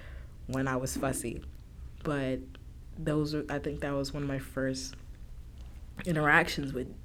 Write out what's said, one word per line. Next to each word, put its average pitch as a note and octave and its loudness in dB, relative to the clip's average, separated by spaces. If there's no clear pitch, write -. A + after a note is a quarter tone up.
when C3 2
I B2+ 2
was C3 0
fussy. C3 0
But C3 2
those D3+ 2
are, D3 0
I C#3+ 0
think D3 -2
that C#3+ 2
was C#3 2
one C#3+ 0
of C#3 0
my C3+ 2
first C3 0
interactions D3+ 6
with, B2+ -4